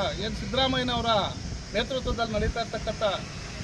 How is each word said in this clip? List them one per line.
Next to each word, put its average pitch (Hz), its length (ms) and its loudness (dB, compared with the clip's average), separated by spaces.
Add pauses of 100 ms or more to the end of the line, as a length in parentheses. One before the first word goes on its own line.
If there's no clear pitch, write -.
(240)
ಏನು 214 180 -2
ಸಿದ್ದರಾಮಯ್ಯನವರ 247 720 2 (640)
ನೇತೃತ್ವದಲ್ಲಿ 226 640 0
ನಡೀತಾ 220 280 2
ಇರ್ತಕ್ಕಂಥ 220 400 -4 (600)